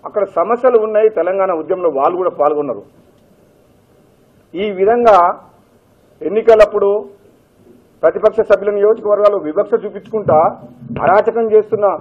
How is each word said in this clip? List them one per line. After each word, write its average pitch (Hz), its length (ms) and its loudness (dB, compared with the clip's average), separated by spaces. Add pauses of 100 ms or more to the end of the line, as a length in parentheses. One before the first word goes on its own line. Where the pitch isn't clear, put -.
అక్కడ 214 160 -4 (140)
సమస్యలు 240 480 0
ఉన్నాయి. 214 220 0 (100)
తెలంగాణ 190 320 -2 (100)
ఉద్యమంలో 170 380 -4
వాళ్ళు 160 220 0
కూడా 175 200 -2
పాల్గొన్నారు. 143 420 -2 (1800)
ఈ 208 40 -4 (120)
విధంగా 214 400 4 (1080)
ఎన్నికలప్పుడు 208 640 4 (1120)
ప్రతిపక్ష 202 460 2
సభ్యుల 202 300 0
నియోజకవర్గాలు 208 580 2 (120)
వివక్ష 196 240 -2 (120)
చూపించుకుంటా 196 540 -2 (640)
అరాచకం 214 520 0
చేస్తున్న 208 320 0 (140)